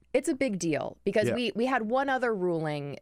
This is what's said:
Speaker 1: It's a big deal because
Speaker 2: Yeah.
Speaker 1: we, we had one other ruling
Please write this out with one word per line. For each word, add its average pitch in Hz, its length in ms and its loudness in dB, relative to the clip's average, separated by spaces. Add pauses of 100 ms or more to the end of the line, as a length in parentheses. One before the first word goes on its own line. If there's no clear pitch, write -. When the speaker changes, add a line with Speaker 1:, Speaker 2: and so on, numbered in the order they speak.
(120)
Speaker 1:
It's 285 160 2
a 330 60 0
big 247 240 0
deal 160 460 -2
because 208 240 4
Speaker 2:
Yeah. - 60 2
Speaker 1:
we, 240 200 0
we 226 120 0
had 240 220 0
one 269 220 0
other 247 240 2
ruling 156 680 -2